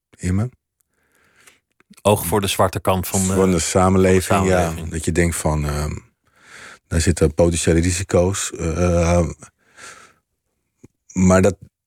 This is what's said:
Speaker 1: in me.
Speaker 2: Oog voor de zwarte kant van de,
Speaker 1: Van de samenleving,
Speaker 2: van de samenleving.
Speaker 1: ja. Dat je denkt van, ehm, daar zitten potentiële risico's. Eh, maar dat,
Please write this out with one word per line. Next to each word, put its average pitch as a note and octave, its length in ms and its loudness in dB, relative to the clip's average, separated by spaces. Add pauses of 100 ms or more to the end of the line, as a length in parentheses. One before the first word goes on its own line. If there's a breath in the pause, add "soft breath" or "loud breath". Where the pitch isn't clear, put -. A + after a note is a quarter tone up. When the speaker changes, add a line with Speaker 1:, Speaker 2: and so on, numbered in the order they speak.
(160)
Speaker 1:
in F#2 180 -4
me. A2 140 -2 (1500 soft breath)
Speaker 2:
Oog G#2 240 0
voor G2+ 140 0
de G2 60 -4
zwarte F#2+ 340 -2
kant F#2 280 -2
van G2 180 -2
de, F#2+ 80 -2
Speaker 1:
Van F#2+ 160 2
de F2 80 2
samenleving, F#2 680 2
Speaker 2:
van F2+ 200 0
de F#2+ 60 2
samenleving. E2+ 360 -2
Speaker 1:
ja. E2 80 -10
Dat D#2+ 100 -8
je F2 80 -2
denkt E2+ 240 0
van, D2+ 300 -2
ehm, D2 300 -6 (880 loud breath)
daar E2 140 -2
zitten D#2+ 340 0
potentiële E2+ 460 2
risico's. F#2 720 -2
Eh, E2+ 760 0 (1800 loud breath)
maar F#2 300 4
dat, F#2+ 140 2 (300)